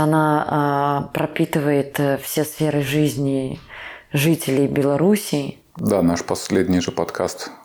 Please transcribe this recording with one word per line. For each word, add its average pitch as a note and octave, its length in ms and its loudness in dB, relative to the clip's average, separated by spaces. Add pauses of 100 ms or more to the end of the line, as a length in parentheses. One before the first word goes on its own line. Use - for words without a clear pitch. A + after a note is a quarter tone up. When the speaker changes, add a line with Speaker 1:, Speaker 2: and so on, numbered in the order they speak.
Speaker 1:
она, D3+ 440 2
а, C#3+ 520 0 (120)
пропитывает, D3 880 0
э, C#3 220 2
все - 220 -2
сферы D3+ 380 -2
жизни C3+ 800 -2 (520)
жителей C#3 560 2
Беларуси. D3 920 0 (180)
Speaker 2:
Да, G2+ 240 0
наш E2+ 240 2
последний F2+ 560 0
же F2 120 -2
подкаст - 580 -4 (140)